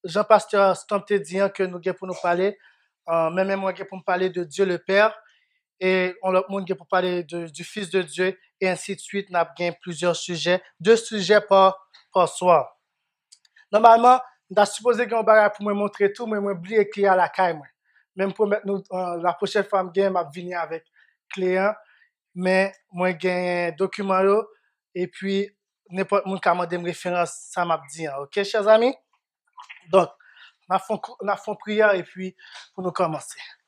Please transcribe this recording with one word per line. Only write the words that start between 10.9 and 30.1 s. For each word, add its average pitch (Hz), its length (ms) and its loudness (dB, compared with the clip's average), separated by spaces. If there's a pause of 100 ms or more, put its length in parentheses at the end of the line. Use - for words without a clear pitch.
sujets 208 440 2
par, 190 480 4 (240)
par 175 160 2
soir. 170 480 2 (920)
Normalement, 233 500 8 (340)
on 208 60 4
a 202 60 4
supposé 240 400 -2
qu'on 226 160 -2
va 214 260 6
pour 208 160 -8
me 208 80 -2
montrer 202 400 0
tout, 240 140 -10
mais 214 120 -4
moi, 202 120 -4
oublié 202 400 0
qu'il 202 120 -2
y 196 40 4
a 190 80 6
la 175 120 2
caille, 175 280 0
moi. 147 100 -16 (500)
Même 190 180 -2
pour 220 120 0
mettre 208 220 -2
nous, 196 240 -4
euh, 180 280 -6
la 175 140 0
prochaine 196 300 -2
fois, 196 200 -2 (120)
je 190 40 0
vais 196 100 2 (220)
venir 175 280 -10
avec 160 260 -8 (480)
clé, 185 240 -2
hein. 202 160 0 (640)
Mais 185 360 0 (200)
moi, 180 280 -2
j'ai 180 500 -2
un - 20 -6
document, 190 480 -2
là, 196 240 2 (500)
et 180 140 -4
puis, 196 420 -4 (400)
n'importe 185 340 -2
qui 190 80 -8
m'a 190 100 -6
demandé 175 360 0
une 175 80 -8
référence, 175 460 -4 (200)
ça 185 120 -4
m'a 165 160 -2 (120)
dit, 160 160 -10
hein. 139 140 -8
Ok, 202 220 -6
chers 202 240 -2
amis? 226 280 6 (960)
Donc, 180 180 4 (580)